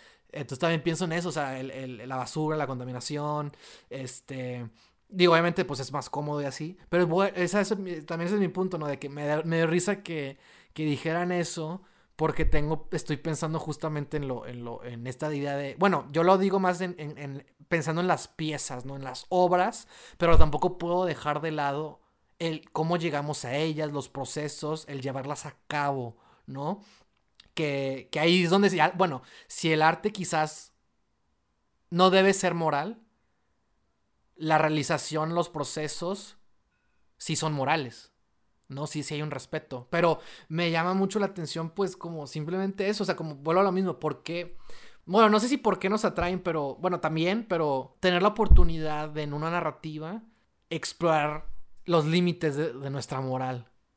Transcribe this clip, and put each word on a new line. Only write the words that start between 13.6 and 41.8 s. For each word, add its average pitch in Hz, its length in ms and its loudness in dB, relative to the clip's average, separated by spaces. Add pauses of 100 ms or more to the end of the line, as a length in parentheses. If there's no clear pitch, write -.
en 143 100 -4
lo, 123 180 -6
en 123 200 -12
lo, 117 180 -10
en 120 240 -12
esta 151 260 -4
idea 143 240 -4
de... 139 220 -8
Bueno, 175 320 2
yo 165 120 2
lo 185 140 8
digo 190 220 2
más 180 220 0
en, 180 160 -6
en, 151 200 -12
en 143 280 -12 (220)
pensando 165 340 0
en 180 60 0
las 170 200 0
piezas, 143 580 -6
¿no? 139 100 -10
En 135 80 -12
las 131 260 -12
obras, 180 580 2 (300)
pero 170 200 10
tampoco 156 400 10
puedo 175 280 0
dejar 151 360 -2
de 160 100 -4
lado 151 500 -4 (380)
el 160 320 -6
cómo 165 260 0
llegamos 147 480 -4
a 135 100 -6
ellas, 156 360 -2
los 139 180 -6
procesos, 151 800 -6
el 139 140 -10
llevarlas 135 440 -6
a 147 100 -14 (120)
cabo, 139 500 -4 (280)
¿no? 147 360 -8 (720)
Que, 139 580 -4
que 151 80 -4
ahí 175 240 4
es 165 60 2
donde, 196 200 4
si, 175 100 0
ah, 151 180 4
bueno, 165 240 0 (260)
si - 260 -2
el 156 80 4
arte 165 300 2
quizás 156 640 -4 (1160)
no 180 220 6
debe 190 220 6
ser 185 200 2
moral, 160 480 -2 (1300)
la 156 220 2
realización, 156 800 0
los 170 140 0
procesos, 160 880 -6 (800)
sí - 180 -2
son 156 180 0
morales, 139 600 -2 (540)
¿no? 143 200 -8
Sí, 147 160 -6
sí 151 120 -6
hay 147 60 -4
un 151 100 -6
respeto. 131 600 -8
Pero 170 280 2 (300)
me 170 220 -2
llama 165 220 0
mucho 190 260 0
la 196 80 0
atención, 165 440 -6
pues, 185 260 -2